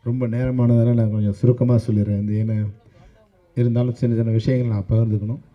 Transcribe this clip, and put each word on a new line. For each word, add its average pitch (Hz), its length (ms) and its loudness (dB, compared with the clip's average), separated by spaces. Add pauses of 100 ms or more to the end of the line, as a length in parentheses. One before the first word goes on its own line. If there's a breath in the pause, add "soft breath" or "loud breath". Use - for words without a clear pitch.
ரொம்ப 123 220 -4
நேரமானதால 120 680 2
நான் 113 160 2
கொஞ்சம் 104 220 0
சுருக்கமா 120 440 2
சொல்லிடுறேன். 104 520 0
இந்த 104 40 -4
ஏன்னா, 110 340 -2 (880 soft breath)
இருந்தாலும் 120 400 0
சின்ன 117 220 -2
சின்ன 113 140 0
விஷயங்கள் 120 400 0
நான் 104 180 -2
பகிர்ந்துக்கணும். 110 520 0 (140)